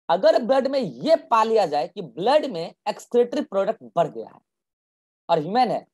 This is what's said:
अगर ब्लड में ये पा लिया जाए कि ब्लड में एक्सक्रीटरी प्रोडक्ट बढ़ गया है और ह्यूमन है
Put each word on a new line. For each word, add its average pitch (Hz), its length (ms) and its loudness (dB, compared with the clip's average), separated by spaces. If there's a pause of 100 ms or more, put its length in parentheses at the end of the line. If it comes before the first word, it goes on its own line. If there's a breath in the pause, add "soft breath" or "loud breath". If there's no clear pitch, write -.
अगर 254 340 4
ब्लड 254 240 0
में 277 140 -2
ये 190 360 0
पा 226 280 2
लिया 220 220 2
जाए 147 220 -2
कि 202 140 -14
ब्लड 190 440 0
में 175 280 -8 (140)
एक्सक्रीटरी 240 520 -2
प्रोडक्ट 202 420 -4 (140)
बढ़ 165 120 0
गया 110 260 -14
है - 60 -20 (880)
और 165 100 2
ह्यूमन 202 300 0
है 143 260 -6